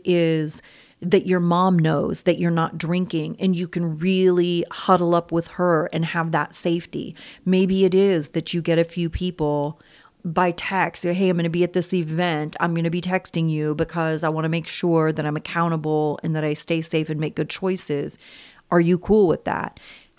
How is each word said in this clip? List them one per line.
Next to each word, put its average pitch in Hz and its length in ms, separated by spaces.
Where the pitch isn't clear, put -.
is 160 560
that 185 260
your 180 120
mom 175 380
knows 160 460
that 170 160
you're 170 100
not 165 280
drinking 165 640
and 190 160
you 175 120
can 165 320
really 175 720
huddle 175 420
up 170 180
with 165 160
her 175 460
and 165 120
have 165 260
that 147 240
safety. 170 600
Maybe 185 400
it 175 80
is 185 380
that 160 220
you 170 80
get 165 180
a 170 40
few 170 260
people 151 680
by 175 260
text, 175 520
say, 175 100
"Hey, 185 160
I'm 175 80
gonna 170 120
be 175 140
at 175 100
this 180 200
event. 160 640
I'm 170 140
gonna 165 160
be 175 120
texting 180 480
you 151 260
because 160 480
I 156 60
wanna 156 200
make 165 180
sure 160 440
that 151 140
I'm 151 120
accountable 156 840
and 160 120
that 156 80
I 151 100
stay 165 280
safe 156 280
and 156 100
make 151 160
good 151 140
choices. 151 680
Are 170 100
you 175 160
cool 196 300
with - 180
that?" - 340